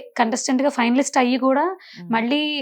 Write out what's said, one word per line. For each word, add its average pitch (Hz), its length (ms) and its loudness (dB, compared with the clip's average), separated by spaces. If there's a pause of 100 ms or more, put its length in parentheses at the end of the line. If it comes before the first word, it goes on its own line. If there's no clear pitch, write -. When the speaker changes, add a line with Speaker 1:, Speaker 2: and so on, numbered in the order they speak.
(160)
Speaker 1:
కంటెస్టెంట్‌గా 262 540 0
ఫైనలిస్ట్ 254 480 0
అయ్యి 254 200 2
కూడా 269 260 2 (300)
Speaker 2:
ఉమ్. 175 160 -16
Speaker 1:
మళ్ళీ 240 320 0 (200)